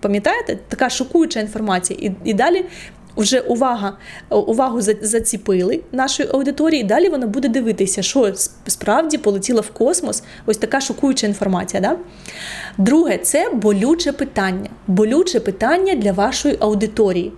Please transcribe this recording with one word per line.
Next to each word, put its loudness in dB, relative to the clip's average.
Пам'ятаєте? 0
Така -2
шокуюча 0
інформація. -2
І, -2
і 0
далі 2
вже 2
увага, -2
увагу 2
за-, 2
заціпили 0
нашої -2
аудиторії, 2
і -2
далі 4
вона -2
буде -2
дивитися, 0
що 2
с-, -2
справді 0
полетіла 0
в -10
космос 0
ось 2
така -2
шокуюча 0
інформація. -2
Да? 0
Друге, 4
це 2
болюче 2
питання. -4
Болюче 2
питання 0
для 0
вашої 0
аудиторії. 0